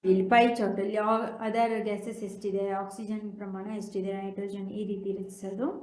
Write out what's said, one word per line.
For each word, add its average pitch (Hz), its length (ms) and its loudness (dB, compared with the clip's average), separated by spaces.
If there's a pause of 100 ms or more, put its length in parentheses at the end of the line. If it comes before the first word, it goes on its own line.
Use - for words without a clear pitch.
ಇಲ್ಲಿ 190 240 6
ಪೈ 240 260 8
ಚಾರ್ಟ್ 196 240 0
ಅಲ್ಲಿ 214 180 0
ಆ-, 220 400 2 (100)
other 226 360 2
ಗ್ಯಾಸಸ್ 208 400 -4
ಎಷ್ಟಿದೆ, 196 460 -2
ಆಕ್ಸಿಜನ್ 208 680 -6
ಪ್ರಮಾಣ 196 320 -8
ಎಷ್ಟಿದೆ, 196 520 -4
ನೈಟ್ರೋಜನ್ 196 500 -6
ಈ 208 160 -4
ರೀತಿ 196 240 -4
ರಚಿಸೋದು. 196 560 -4 (160)